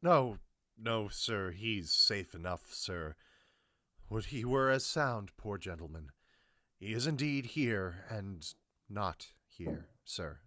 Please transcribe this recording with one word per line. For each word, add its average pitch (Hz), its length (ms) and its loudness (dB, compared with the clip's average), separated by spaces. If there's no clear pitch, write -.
No, 139 360 6
no, 113 320 0
sir, 98 420 -2
he's 98 400 -2
safe 101 420 6
enough, 87 400 -6
sir. 82 420 -4
Would 107 160 -2
he 113 200 -4
were 135 240 4
as 131 160 4
sound, 120 520 0
poor 101 200 -6
gentleman. 80 540 -10
He 104 140 -6
is 117 120 -2
indeed 143 420 0
here, 101 640 0
and 98 380 -8
not 101 380 -4
here, 78 420 -8
sir. 76 420 -6